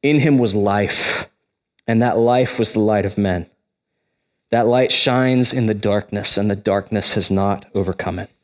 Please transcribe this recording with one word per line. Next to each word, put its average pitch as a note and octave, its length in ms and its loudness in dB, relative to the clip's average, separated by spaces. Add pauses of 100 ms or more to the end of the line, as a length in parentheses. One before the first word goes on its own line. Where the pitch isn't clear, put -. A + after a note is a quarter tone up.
In D3 200 2
him C#3+ 180 4
was A2+ 160 2
life, G2+ 720 -2 (600)
and A2+ 120 2
that A#2+ 180 2
life B2 380 2
was A2+ 160 -2
the - 60 -2
light G#2+ 260 2
of G2 140 -4
men. F2+ 320 -2 (1000)
That A#2 160 2
light B2+ 240 2
shines B2+ 600 2
in B2 140 -2
the A2 80 0
darkness, G2+ 640 -2
and G2+ 120 0
the G2 60 0
darkness G2+ 600 -2
has G2 180 -2
not G2 420 -2
overcome F#2 460 -4
it. G2+ 100 -14 (140)